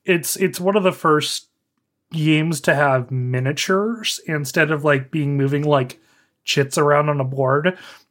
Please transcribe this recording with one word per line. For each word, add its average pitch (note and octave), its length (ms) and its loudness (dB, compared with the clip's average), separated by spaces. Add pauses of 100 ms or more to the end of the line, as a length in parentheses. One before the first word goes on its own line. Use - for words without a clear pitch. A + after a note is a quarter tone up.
it's, E3+ 320 0
it's F#3 220 -2
one F#3+ 180 0
of G3+ 60 0
the F3+ 100 2
first - 560 0 (640)
games D#3 500 0
to E3 120 2
have C3+ 360 0
miniatures D3 1160 -2
instead D3+ 440 -2
of, D3 140 -2
like, C#3 260 0
being C#3+ 260 -2
moving, C#3 260 0
like, C#3+ 380 0 (440)
chits C#3 340 0
around D3 300 4
on D3 120 0
a C3 40 0
board. C3+ 540 0 (320)